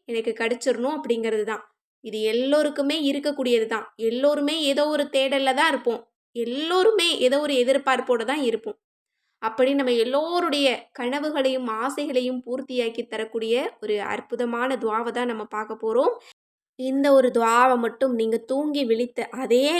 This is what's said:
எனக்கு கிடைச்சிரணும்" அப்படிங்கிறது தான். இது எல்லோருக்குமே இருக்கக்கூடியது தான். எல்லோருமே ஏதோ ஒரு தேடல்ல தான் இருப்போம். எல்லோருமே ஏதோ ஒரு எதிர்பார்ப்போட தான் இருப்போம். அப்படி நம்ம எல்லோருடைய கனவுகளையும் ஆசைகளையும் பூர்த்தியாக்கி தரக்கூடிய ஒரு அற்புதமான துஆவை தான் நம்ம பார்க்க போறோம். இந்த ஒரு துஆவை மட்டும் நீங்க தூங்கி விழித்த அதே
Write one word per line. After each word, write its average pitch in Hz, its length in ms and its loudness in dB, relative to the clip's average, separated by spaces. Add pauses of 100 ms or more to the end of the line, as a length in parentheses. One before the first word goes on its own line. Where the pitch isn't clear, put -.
எனக்கு 226 260 -4
கிடைச்சிரணும்" 240 640 -2
அப்படிங்கிறது 226 480 -2
தான். 208 200 -6 (400)
இது 220 180 -8
எல்லோருக்குமே 285 840 0
இருக்கக்கூடியது 277 600 0
தான். 220 220 -4 (100)
எல்லோருமே 285 680 0
ஏதோ 277 240 2
ஒரு 302 160 0
தேடல்ல 269 500 0
தான் 302 180 2
இருப்போம். 240 300 -2 (340)
எல்லோருமே 339 760 2 (100)
ஏதோ 254 200 2
ஒரு 294 140 -2
எதிர்பார்ப்போட 247 720 0
தான் 285 180 -2
இருப்போம். 226 340 -4 (640)
அப்படி 254 320 2
நம்ம 269 180 2
எல்லோருடைய 285 760 0 (240)
கனவுகளையும் 262 840 -2
ஆசைகளையும் 254 680 -4
பூர்த்தியாக்கி 247 600 -4
தரக்கூடிய 220 500 -4 (260)
ஒரு 214 220 -2
அற்புதமான 233 760 -4
துஆவை 226 360 -2
தான் 247 200 -2
நம்ம 220 140 -8
பார்க்க 214 380 -8
போறோம். 240 280 2 (680)
இந்த 269 340 0
ஒரு 262 180 6
துஆவை 240 460 6
மட்டும் 233 380 0
நீங்க 226 220 0
தூங்கி 285 480 -2
விழித்த 233 460 -2
அதே 254 340 2 (140)